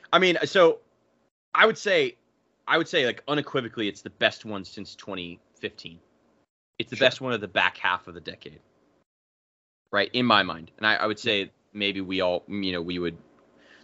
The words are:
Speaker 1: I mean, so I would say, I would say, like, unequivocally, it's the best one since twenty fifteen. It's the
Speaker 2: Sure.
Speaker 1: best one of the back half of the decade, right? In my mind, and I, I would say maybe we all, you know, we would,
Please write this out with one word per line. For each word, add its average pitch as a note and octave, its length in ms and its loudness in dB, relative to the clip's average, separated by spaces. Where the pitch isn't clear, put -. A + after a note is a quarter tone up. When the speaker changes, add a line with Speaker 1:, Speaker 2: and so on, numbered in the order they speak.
Speaker 1:
I E3+ 60 6
mean, F3+ 260 4
so E3 340 4
I G3 120 6
would A3+ 120 2
say, D#3+ 380 2
I D3 80 4
would E3 100 0
say, D3+ 180 2
like, A2+ 220 -2
unequivocally, B2+ 600 -4
it's G2 140 -8
the G#2 80 -14
best - 360 -2
one G2+ 200 -8
since - 300 -16
twenty F2+ 440 -12
fifteen. - 440 -12
It's C3 100 -6
the A#2+ 80 -10
Speaker 2:
Sure. B2+ 100 4
Speaker 1:
best - 140 0
one B2+ 120 -2
of A2 80 -2
the G#2 60 -8
back F#2 300 0
half F#2 300 -2
of F2 60 -18
the F2 60 -16
decade, D#2 400 -16
right? G2+ 220 2
In B2 120 0
my G#2 180 6
mind, E2+ 340 -8
and G#2+ 100 -4
I, G#2+ 80 4
I - 100 0
would G#2+ 140 -2
say G2+ 320 -2
maybe G2+ 280 -4
we F#2 200 -4
all, F2+ 260 0
you F#2+ 260 -4
know, F2 80 -4
we F2 180 -6
would, E2+ 180 -4